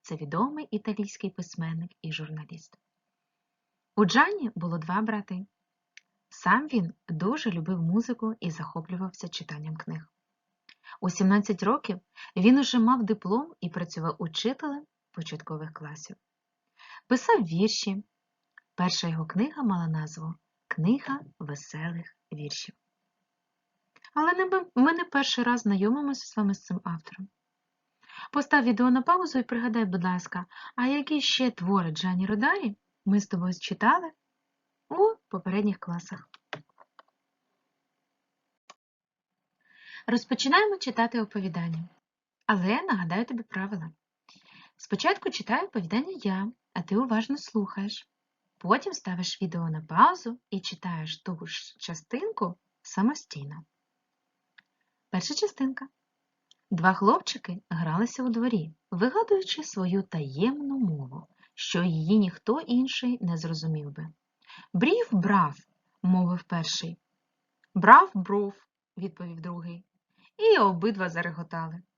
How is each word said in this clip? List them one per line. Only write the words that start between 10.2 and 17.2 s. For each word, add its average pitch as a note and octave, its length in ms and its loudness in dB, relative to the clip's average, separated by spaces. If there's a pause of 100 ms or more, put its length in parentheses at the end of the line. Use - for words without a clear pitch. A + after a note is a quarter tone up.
У F#3 100 0
сімнадцять G3+ 520 2
років F#3 380 -2 (360)
він A#3 220 8
уже B3+ 200 2
мав A#3 260 4
диплом G#3+ 560 -2
і F3+ 80 -6
працював E3 500 -6
учителем C4+ 680 -4 (240)
початкових D#3+ 600 -10
класів. D#3 440 -16 (920)
Писав C#4 360 4